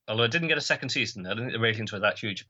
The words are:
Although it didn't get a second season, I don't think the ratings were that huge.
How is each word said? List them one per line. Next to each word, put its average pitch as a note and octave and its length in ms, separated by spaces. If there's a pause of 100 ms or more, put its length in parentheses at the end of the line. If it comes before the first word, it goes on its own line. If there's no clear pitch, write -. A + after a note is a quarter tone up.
Although A2 180
it A#2 80
didn't E3 160
get D3+ 100
a - 20
second C#3 300
season, G#2 360
I F#2 40
don't A2 140
think - 80
the A2+ 80
ratings A2+ 320
were G2+ 80
that G2+ 180
huge. G2+ 320